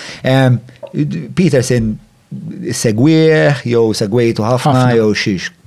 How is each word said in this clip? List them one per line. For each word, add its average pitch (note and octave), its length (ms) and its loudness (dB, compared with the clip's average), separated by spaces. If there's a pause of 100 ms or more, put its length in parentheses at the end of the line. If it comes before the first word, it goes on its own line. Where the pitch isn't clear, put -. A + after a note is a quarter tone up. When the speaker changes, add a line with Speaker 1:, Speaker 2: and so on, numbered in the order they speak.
(240)
Speaker 1:
Ehm, C3 360 2 (760)
Peterson B2 640 0 (720)
segwieħ, D3+ 960 2
jew A#2 280 2
segwejtu A2+ 500 0
ħafna, B2+ 300 0
Speaker 2:
Ħafna. B2+ 240 4
Speaker 1:
jew G#2+ 160 2
xiex. G2 380 -4 (160)